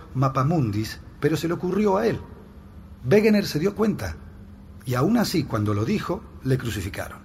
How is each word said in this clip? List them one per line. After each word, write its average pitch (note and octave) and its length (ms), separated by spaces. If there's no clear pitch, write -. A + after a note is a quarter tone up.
mapamundis, C3+ 840
pero D3+ 180
se E3 120
le E3+ 60
ocurrió F#3+ 420
a A3+ 100
él. F3 140
Wegener G#3 420
se - 120
dio G3 160
cuenta. D#3+ 400
Y B2 100
aún E3 220
así, F#3 260
cuando G#2 320
lo G#2 100
dijo, F#3 380
le C3 120
crucificaron. G2+ 680